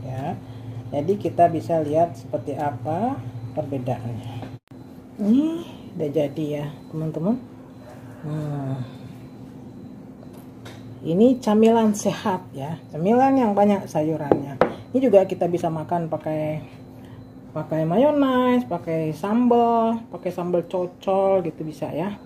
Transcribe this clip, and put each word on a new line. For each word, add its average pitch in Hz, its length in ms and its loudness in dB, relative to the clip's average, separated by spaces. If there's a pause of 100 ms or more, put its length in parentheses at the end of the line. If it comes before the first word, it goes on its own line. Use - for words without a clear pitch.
Ya. 123 320 -6 (560)
Jadi 151 240 2
kita 170 320 4
bisa 165 320 0
lihat 160 400 2
seperti - 400 -6
apa 160 560 -2 (400)
perbedaannya. 123 1040 -6 (640)
Ini 254 240 4 (480)
udah 156 160 -2
jadi 147 340 0 (140)
ya, 147 60 -6 (260)
teman-teman. 160 480 -2 (880)
Nah. 143 560 -6 (2250)
Ini 220 400 4
camilan 220 560 6
sehat - 560 -2
ya, 143 240 -8 (160)
camilan 247 480 4
yang 214 160 4
banyak 202 320 4
sayurannya. 151 720 0 (320)
Ini 254 80 2
juga 202 240 8
kita 180 240 -2
bisa 175 240 0
makan 160 400 -2
pakai, 156 480 -4 (960)
pakai 160 320 0
mayonaise, 254 800 4
pakai 160 480 -2
sambal, 233 960 4
pakai 175 240 -6
sambal 175 320 0
cocol 190 800 0
gitu 156 160 -8
bisa 156 320 -8
ya. 196 300 -4